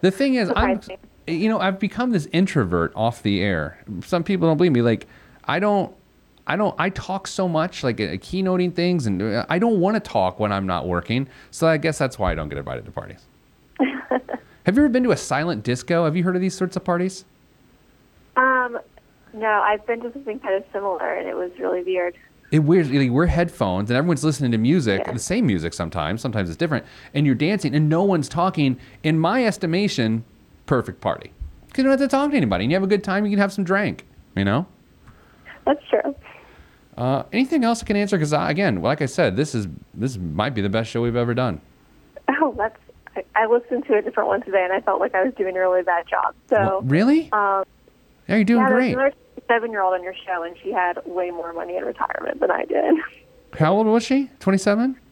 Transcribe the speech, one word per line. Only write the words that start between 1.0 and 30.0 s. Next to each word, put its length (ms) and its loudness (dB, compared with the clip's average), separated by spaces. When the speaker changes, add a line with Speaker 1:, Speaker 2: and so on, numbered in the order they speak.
Speaker 1:
you 220 0
know, 100 0
I've 200 -2
become 320 -2
this 200 0
introvert 640 2
off 280 -2
the 180 2
air. 380 -2
Some 200 -2
people 240 0
don't 100 2
believe 160 4
me. 100 4
Like, 240 0
I 140 0
don't, 360 -2
I 100 -2
don't, 220 -2
I 120 0
talk 380 -8
so 200 -2
much, 360 -2
like, 160 0
uh, 180 -2
keynoting 580 -2
things, 320 0
and, 140 0
uh, 280 -2
I 80 0
don't 220 2
wanna 220 2
talk 380 -2
when 120 0
I'm 160 -2
not 200 -2
working. 400 -2
So 160 -2
I 100 4
guess 200 -2
that's 220 -4
why 120 2
I 40 0
don't 140 -6
get 80 -8
invited 280 -8
to 60 -20
parties. 320 -14
Speaker 2:
<laughs> 880 -6
Speaker 1:
Have 100 2
you 80 6
ever 60 4
been 140 2
to 80 2
a 60 2
silent 460 -2
disco? 420 0
Have 100 0
you 80 0
heard 120 0
of 60 0
these 140 -2
sorts 200 -4
of 80 -6
parties? 420 -4
Speaker 2:
Um, 440 0
no, 140 -4
I've 380 0
been 160 -4
to 100 -8
something 280 -10
kind 160 -4
of 80 -2
similar, 400 -4
and 160 -6
it 60 -6
was 240 -6
really 240 -4
weird. 320 -4
Speaker 1:
It 80 4
weird, 320 4
like, 200 2
we're 160 2
headphones, 640 0
and 80 2
everyone's 260 0
listening 280 0
to 60 2
music, 480 2
Speaker 2:
Yeah. 80 -6
Speaker 1:
the 60 -4
same 260 0
music 280 0
sometimes, 480 -4
sometimes 280 -4
it's 80 -8
different, 280 -2
and 120 2
you're 100 4
dancing, 400 0
and 140 4
no 140 2
one's 260 2
talking. 480 0
In 160 2
my 260 2
estimation, 800 0